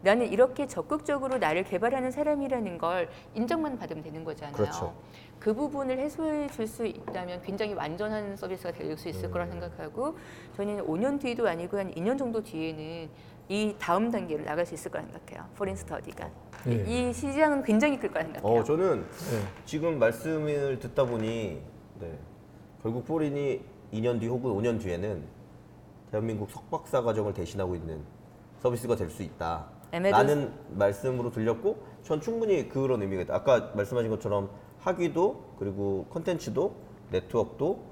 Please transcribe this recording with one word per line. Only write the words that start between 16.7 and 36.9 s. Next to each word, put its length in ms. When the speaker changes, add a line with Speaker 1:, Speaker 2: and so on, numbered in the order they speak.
Speaker 1:
이 260
시장은 520
굉장히 340
클 120
거라 140
생각해요. 360
Speaker 2:
어, 40
저는 380
Speaker 3:
네. 400
Speaker 2:
지금 340
말씀을 800
듣다 280
보니, 540
네, 200
결국 240
포린이 540
이 80
년 200
뒤 80
혹은 240
오 80
년 180
뒤에는 460
대한민국 380
석박사 520
과정을 320
대신하고 400
있는 280
서비스가 340
될 160
수 120
있다 440
Speaker 1:
아무래도 260
Speaker 2:
라는 360
말씀으로 540
들렸고 480
전 180
충분히 480
그런 340
의미가 200
있다. 120
아까 400
말씀하신 360
것처럼 400
학위도 800
그리고 520
콘텐츠도 640